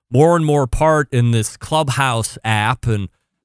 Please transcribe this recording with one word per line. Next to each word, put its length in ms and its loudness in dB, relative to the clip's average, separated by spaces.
more 260 4
and 100 0
more 200 2
part 480 0
in 180 2
this 240 -2
Clubhouse 880 -4
app, 440 -2
and 220 -2